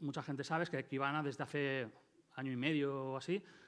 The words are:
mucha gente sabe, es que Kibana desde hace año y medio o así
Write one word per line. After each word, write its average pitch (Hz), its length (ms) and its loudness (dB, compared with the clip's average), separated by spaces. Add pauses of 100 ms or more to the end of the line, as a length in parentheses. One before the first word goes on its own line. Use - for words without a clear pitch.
mucha 143 240 -2
gente 139 180 -2
sabe, 160 220 2
es 170 60 -2
que 135 140 0
Kibana 139 380 2
desde 143 220 -2
hace 135 440 0 (460)
año 131 160 -2
y 127 60 0
medio 139 560 2
o 135 40 -2
así 175 240 0 (280)